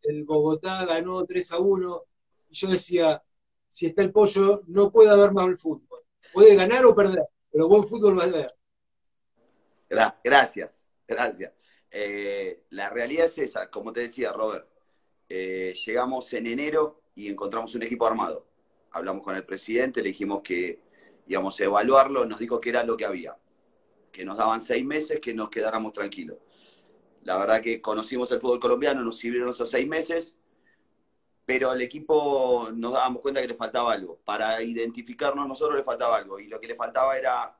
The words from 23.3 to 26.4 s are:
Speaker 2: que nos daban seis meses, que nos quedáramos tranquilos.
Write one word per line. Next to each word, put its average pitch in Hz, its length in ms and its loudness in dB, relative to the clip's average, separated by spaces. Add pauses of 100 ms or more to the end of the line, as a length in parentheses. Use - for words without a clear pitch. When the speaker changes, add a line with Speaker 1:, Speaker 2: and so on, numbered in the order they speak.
Speaker 2:
que 92 140 -14
nos 98 140 -10
daban 113 240 0
seis 127 240 -4
meses, 151 340 -6
que 117 140 -8
nos 110 160 -8
quedáramos 110 420 -6
tranquilos. 98 460 -12 (840)